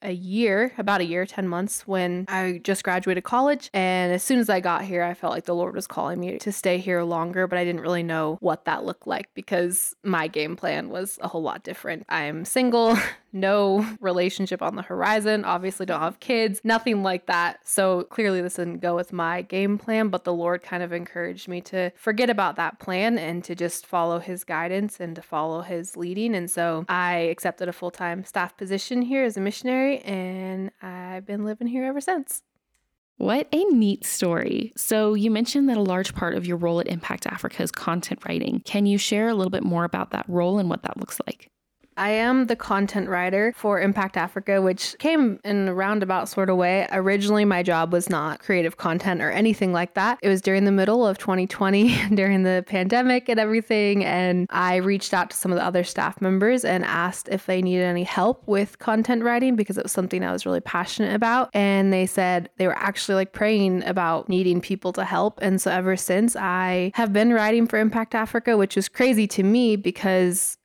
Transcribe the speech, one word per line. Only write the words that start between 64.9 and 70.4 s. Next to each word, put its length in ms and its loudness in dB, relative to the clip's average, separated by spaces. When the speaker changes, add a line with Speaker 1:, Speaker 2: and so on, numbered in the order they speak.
Speaker 1:
to 100 -2
help. 380 0
And 180 2
so 100 0
ever 260 2
since, 380 2
I 600 0
have 180 2
been 220 6
writing 320 4
for 120 0
Impact 360 0
Africa, 420 0
which 180 2
was 140 0
crazy 380 4
to 160 0
me 340 4
because 880 0